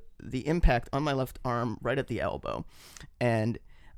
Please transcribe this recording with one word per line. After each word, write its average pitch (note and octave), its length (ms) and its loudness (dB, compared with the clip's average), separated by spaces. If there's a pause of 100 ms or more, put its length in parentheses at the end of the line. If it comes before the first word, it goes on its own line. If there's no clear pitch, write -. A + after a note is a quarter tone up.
(220)
the B2 260 -4
impact D3 460 4
on C#3 80 0
my D3+ 120 2
left C3 300 -2
arm A#2+ 380 -2
right A#2+ 160 0
at C3+ 100 -2
the G#2 140 -4
elbow, - 460 -4 (520)
and, A2+ 380 2 (400)